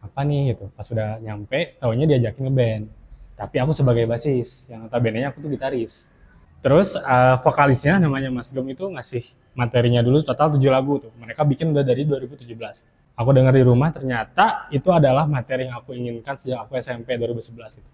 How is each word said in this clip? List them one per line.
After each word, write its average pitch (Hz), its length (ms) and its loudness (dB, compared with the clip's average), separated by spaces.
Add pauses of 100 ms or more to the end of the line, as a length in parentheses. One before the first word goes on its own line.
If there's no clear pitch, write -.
Apa 135 240 -6
nih 143 240 0
gitu, 101 240 -8
pas 104 80 -16
udah 110 400 -6
nyampe, 110 560 -6
taunya 127 320 0
diajakin 131 400 0
ngeband. 113 340 0 (540)
Tapi 101 240 -8
aku 147 80 0
sebagai 127 400 2
basis, 120 560 -4
yang 113 160 -18
notabene-nya 120 480 -2
aku 147 160 -14
tuh - 0 -
gitaris. 131 640 -6 (480)
Terus, 165 400 2
eh, 127 400 4
vokalisnya 143 640 2
namanya 135 320 -2
Mas 120 160 -10
Gem 131 160 -6
itu 135 160 -10
ngasih 131 400 -8 (320)
materinya 120 480 2
dulu 139 240 2
total 147 320 0
tujuh 131 160 4
lagu 135 240 0
tuh. 113 240 -14
Mereka 117 240 -4
bikin 156 240 0
udah 143 160 2
dari 127 160 0
dua 143 160 -2
ribu 131 160 -12
tujuh 120 240 -18
belas. 107 240 -16 (320)
Aku 117 160 0
denger 131 240 6
di 131 80 6
rumah, 127 320 4
ternyata 135 800 -2
itu 160 160 0
adalah 147 400 4
materi 127 400 -4
yang 123 80 -12
aku 127 160 -16
inginkan 123 400 -10
sejak 127 320 -8
aku 135 80 -18
S 127 160 -6
M 117 160 -10
P 127 80 -4
dua 117 160 -4
ribu 117 80 -6
sebelas 113 400 -18
gitu. - 140 -20